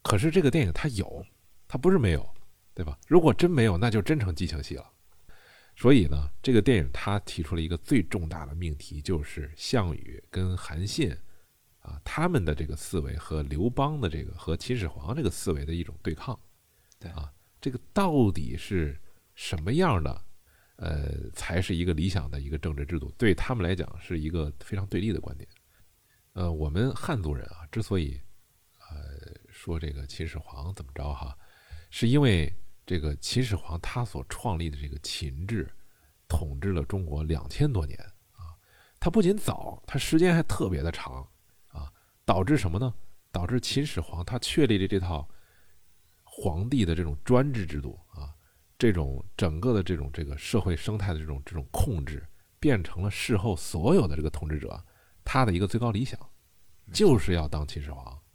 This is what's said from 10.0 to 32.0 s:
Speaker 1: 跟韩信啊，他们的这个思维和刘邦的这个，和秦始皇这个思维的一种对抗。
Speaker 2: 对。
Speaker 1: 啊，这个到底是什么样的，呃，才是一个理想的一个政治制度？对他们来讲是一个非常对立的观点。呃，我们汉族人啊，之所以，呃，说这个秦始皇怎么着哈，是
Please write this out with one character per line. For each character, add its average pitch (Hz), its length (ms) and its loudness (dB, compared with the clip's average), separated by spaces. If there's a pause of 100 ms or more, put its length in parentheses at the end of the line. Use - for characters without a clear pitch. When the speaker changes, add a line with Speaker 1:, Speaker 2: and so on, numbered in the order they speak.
Speaker 1:
跟 92 260 -2
韩 87 300 -4
信 107 300 -2 (640)
啊， - 240 -14
他 - 240 -2
们 156 160 2
的 78 100 2
这 76 120 -2
个 73 100 -6
思 - 240 -4
维 73 160 -4
和 78 260 -4
刘 73 280 0
邦 143 300 0
的 104 100 0
这 78 140 -4
个， 67 100 -10
和 - 220 -4
秦 - 200 -4
始 107 100 -2
皇 - 300 -6
这 160 80 -2
个 107 80 2
思 - 220 -4
维 71 120 -4
的 78 80 -4
一 85 80 -2
种 - 220 -8
对 80 100 -2
抗。 - 240 -8 (600)
Speaker 2:
对。 90 120 -12
Speaker 1:
啊， 76 200 -10 (300)
这 139 100 -4
个 127 80 -8 (140)
到 151 360 6
底 71 280 -2
是 78 420 -2 (340)
什 - 300 -4
么 90 80 -2
样 143 320 4
的， 69 180 -2 (540)
呃， 71 580 -4
才 - 280 -2
是 90 120 -2
一 85 120 0
个 90 80 2
理 82 160 0
想 80 200 -2
的 71 120 -6
一 69 80 -8
个 76 80 -4
政 76 180 -4
治 71 100 -4
制 80 140 -4
度？ 69 180 -6
对 107 160 6
他 - 220 2
们 107 80 0
来 87 100 2
讲 87 160 -4 (100)
是 85 200 -4
一 76 100 -2
个 80 300 0
非 - 160 -8
常 95 120 -2
对 104 120 -2
立 107 140 0
的 80 80 -2
观 - 160 -8
点。 - 120 -14 (840)
呃， 87 180 -2
我 76 180 -2
们 104 240 2
汉 - 260 -2
族 78 140 -2
人 64 140 -6
啊， - 240 -14
之 113 100 -2
所 101 160 0
以， 69 220 -2 (580)
呃， 71 560 -14 (160)
说 85 300 -6
这 78 100 -4
个 69 160 -6
秦 78 220 -8
始 73 100 -8
皇 76 380 -10
怎 - 100 -12
么 - 80 -18
着 73 200 -4
哈， - 220 -8 (540)
是 - 180 0